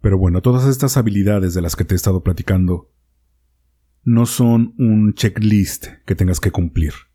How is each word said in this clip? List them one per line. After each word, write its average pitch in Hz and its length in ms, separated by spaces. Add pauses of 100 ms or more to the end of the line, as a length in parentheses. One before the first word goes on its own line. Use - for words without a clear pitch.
Pero 95 180
bueno, 90 240
todas 127 240
estas 135 300
habilidades 101 580
de 90 80
las 82 140
que 87 80
te 95 100
he - 20
estado 92 280
platicando 92 680 (1120)
no 117 240
son 117 500
un 107 380
checklist 107 720 (200)
que 92 100
tengas 90 240
que 95 100
cumplir. 80 440 (200)